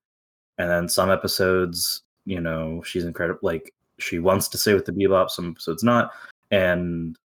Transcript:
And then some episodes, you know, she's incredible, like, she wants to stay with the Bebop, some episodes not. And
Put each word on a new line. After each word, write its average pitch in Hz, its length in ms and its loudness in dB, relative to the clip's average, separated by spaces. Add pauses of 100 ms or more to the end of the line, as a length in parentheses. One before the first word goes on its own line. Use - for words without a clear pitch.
(600)
And 87 100 0
then 87 200 0
some 92 200 2
episodes, 92 920 0 (220)
you 95 140 -4
know, 82 440 -4
she's 87 220 -4
incredible, 85 380 -4
like, 82 300 -4 (240)
she - 220 -6
wants 92 300 2
to - 100 -8
stay 107 160 4
with 92 100 2
the - 80 -6
Bebop, 95 380 4
some 87 200 -6
episodes 82 320 -6
not. 120 280 4 (400)
And 87 640 0 (240)